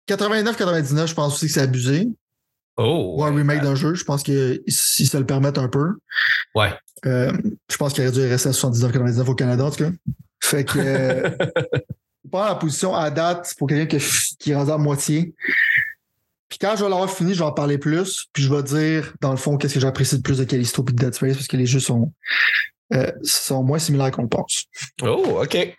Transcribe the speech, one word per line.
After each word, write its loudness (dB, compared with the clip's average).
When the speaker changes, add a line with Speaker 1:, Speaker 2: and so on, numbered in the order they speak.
Speaker 1:
quatre-vingt-neuf 0
quatre-vingt-dix-neuf, 0
je -8
pense 0
aussi -2
que -2
c'est 2
abusé. 2
Speaker 2:
Oh, 0
Speaker 1:
Ou 0
un 2
Speaker 2:
ouais. 2
Speaker 1:
remake 2
d'un 0
jeu, 0
je -6
pense -2
qu'ils 0
se 2
le 0
permettent 2
un 0
peu. 0
Speaker 2:
Ouais. 2
Speaker 1:
Euh, 2
je -4
pense 0
qu'il 0
aurait 2
dû 2
rester 2
à 2
soixante-dix-neuf 2
quatre-vingt-dix-neuf 2
au 2
Canada, 2
en 0
tout -2
cas. 0
Fait 2
que, -2
euh, 2
Speaker 2:
<laughs> -18
Speaker 1:
pas 0
en -2
position -2
à 0
date -2
pour -2
quelqu'un 0
que, 0
qui -2
est 0
rendu 0
à 2
moitié. 0
Puis -14
quand 0
je -2
vais 0
l'avoir 0
fini, 0
je -2
vais 0
en 0
parler 0
plus. -2
Puis 0
je 2
vais 0
dire, 0
dans 0
le 0
fond, 0
qu'est-ce -2
que 0
j'apprécie 2
le 0
plus 0
de 0
Callisto 0
puis 0
de 2
Dead 0
Space, 0
parce -6
que -2
les 2
jeux 2
sont, 0
euh, 2
sont 0
moins 2
similaires 2
qu'on -4
le -2
pense. -2
Speaker 2:
Oh, 2
OK. -2